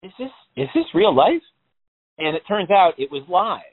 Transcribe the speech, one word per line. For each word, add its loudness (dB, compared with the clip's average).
Is -20
this, -12
is -4
this 0
real 4
life? 2
And -4
it -8
turns -4
out 4
it -6
was -10
live. -2